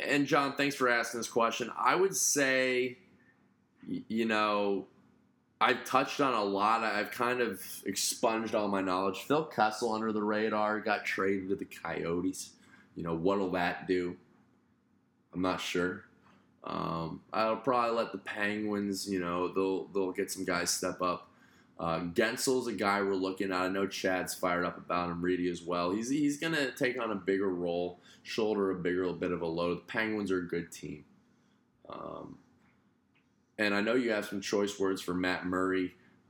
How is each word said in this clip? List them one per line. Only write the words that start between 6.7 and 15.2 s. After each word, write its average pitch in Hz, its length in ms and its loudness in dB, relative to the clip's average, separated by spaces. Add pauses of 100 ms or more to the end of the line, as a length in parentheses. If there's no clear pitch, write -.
I've 104 280 0
kind 123 280 0
of 107 240 -2 (220)
expunged 113 680 0
all 104 120 2
my 98 140 2
knowledge. 95 380 0
Phil 156 260 0
Kessel 110 480 0
under 110 180 -2
the 104 120 0
radar, 107 560 2
got 101 260 0
traded 95 440 0
to 98 60 0
the 92 100 -6
Coyotes. 85 840 -4 (460)
You 87 80 -8
know, 82 120 -2
what'll 92 360 2
that 87 360 0
do? 90 300 0 (1160)